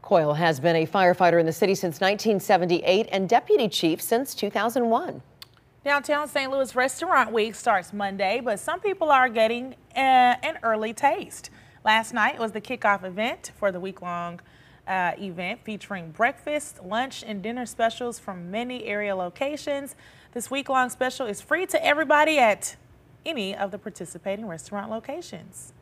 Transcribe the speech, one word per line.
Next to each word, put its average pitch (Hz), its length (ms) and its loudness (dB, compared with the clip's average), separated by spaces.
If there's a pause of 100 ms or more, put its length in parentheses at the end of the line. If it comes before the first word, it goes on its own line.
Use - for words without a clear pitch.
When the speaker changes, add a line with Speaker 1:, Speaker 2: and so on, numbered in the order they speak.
Speaker 1:
Coyle 156 340 4
has 160 240 2
been 170 160 2
a 160 100 2
firefighter 175 540 6
in 160 80 4
the 160 60 0
city 190 220 2
since 175 260 -4
nineteen 202 380 2
seventy-eight 180 720 2
and 190 200 0
deputy 254 400 4
chief 165 320 0
since 254 340 -2
two 202 140 -4
thousand 233 400 0
one. 233 320 0 (640)
Speaker 2:
Downtown 285 420 0
Saint 269 240 -4
Louis 269 240 -2
Restaurant 262 560 2
Week 220 240 0
starts 202 380 0
Monday, 202 500 -2
but 220 160 -2
some 349 220 -6
people 370 280 -2
are 254 200 6
getting, 233 460 0 (200)
uh, 254 480 6
an 311 180 -4
early 220 320 -2
taste. 285 560 -2 (360)
Last 220 280 2
night 233 240 0
was 220 140 -4
the 202 100 -8
kickoff 202 420 0
event 214 520 -6
for 202 160 0
the 180 80 -8
week-long, 175 600 -8 (460)
uh, 185 320 0
event 185 440 -8
featuring 190 480 -10
breakfast, 269 720 -2
lunch, 226 420 -6
and 208 160 -8
dinner 233 240 -6
specials 233 540 -4
from 180 320 -12
many 240 320 -6
area 202 320 -4
locations. 269 800 -6 (380)
This - 180 -8
week-long 262 400 0
special 254 340 -4
is 202 160 -6
free 349 240 0
to - 180 0
everybody 302 540 4
at 220 380 2 (500)
any 226 300 -4
of 196 160 -4
the 202 80 -12
participating 196 680 -10
restaurant 202 460 -10
locations. 226 920 -12